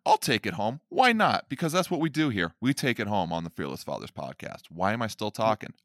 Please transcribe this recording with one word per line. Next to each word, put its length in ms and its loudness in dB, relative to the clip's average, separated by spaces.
I'll 100 6
take 300 0
it 80 -2
home. 340 -4
Why 240 4
not? 380 2
Because 220 -2
that's 180 0
what 100 0
we 80 2
do 220 2
here. 300 0
We 120 2
take 260 0
it 80 -2
home 260 0
on 120 -2
the 60 -8
Fearless 340 -8
Fathers 260 -8
podcast. 600 -12
Why 240 0
am 80 -4
I 60 -2
still 220 -6
talking? 440 0